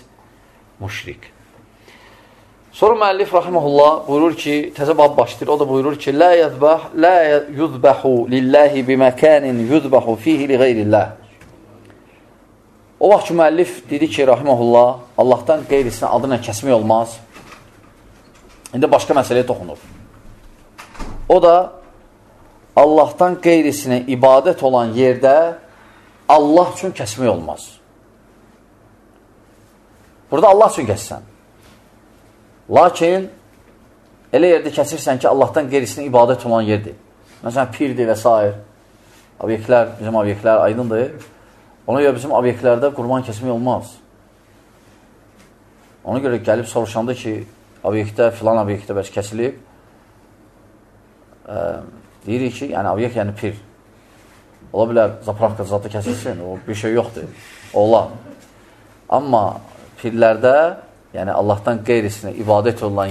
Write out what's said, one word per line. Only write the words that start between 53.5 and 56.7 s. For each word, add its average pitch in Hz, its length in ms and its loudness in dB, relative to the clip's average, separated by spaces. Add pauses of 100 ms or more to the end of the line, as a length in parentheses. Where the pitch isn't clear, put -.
Ola 107 180 -2
bilər, 110 240 0 (100)
zapravka 107 400 -4
zadı 101 240 -6
kəsilsin, 104 560 -8
o 92 120 -12 (100)
bir 107 100 -8